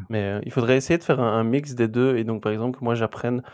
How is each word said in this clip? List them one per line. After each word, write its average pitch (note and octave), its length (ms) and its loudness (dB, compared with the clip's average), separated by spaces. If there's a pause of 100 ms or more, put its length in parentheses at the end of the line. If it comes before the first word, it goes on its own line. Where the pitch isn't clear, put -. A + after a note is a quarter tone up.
Mais, A2 140 -2
euh, G2+ 240 -4
il A#2 60 -10
faudrait B2 240 2
essayer C3+ 220 2
de - 40 -18
faire C#3+ 160 2
un, A#2 220 2
un - 20 4
mix C3 320 0
des A#2 140 2
deux. B2 280 2
Et A#2 60 0
donc, A2 220 -4
par G#2+ 80 0
exemple, A#2 260 -4
que C3 60 -8
moi, A#2 100 2
j'apprenne A#2+ 480 -2 (120)